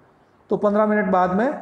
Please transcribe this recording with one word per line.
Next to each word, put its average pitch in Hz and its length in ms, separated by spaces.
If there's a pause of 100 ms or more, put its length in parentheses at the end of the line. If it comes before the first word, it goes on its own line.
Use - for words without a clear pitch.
(500)
तो 202 80
पन्द्रह 208 280
minute 208 260
बाद 180 240
में 240 140 (120)